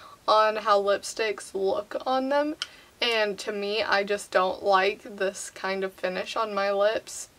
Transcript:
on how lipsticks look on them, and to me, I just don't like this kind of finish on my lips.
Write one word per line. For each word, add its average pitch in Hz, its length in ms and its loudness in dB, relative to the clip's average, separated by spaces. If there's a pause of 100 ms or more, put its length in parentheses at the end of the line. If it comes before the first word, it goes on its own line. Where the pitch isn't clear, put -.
(260)
on 214 300 4
how 208 220 4
lipsticks 202 760 -2
look 196 500 -2
on 262 240 0
them, 294 260 0 (460)
and 214 380 0
to - 120 -8
me, 202 320 -2
I 202 220 2
just 202 260 -4
don't 190 320 0
like 202 540 2
this 196 320 -4
kind 190 340 -6
of 190 120 -6
finish 185 420 -4
on 220 160 -2
my 202 180 0
lips. 202 680 0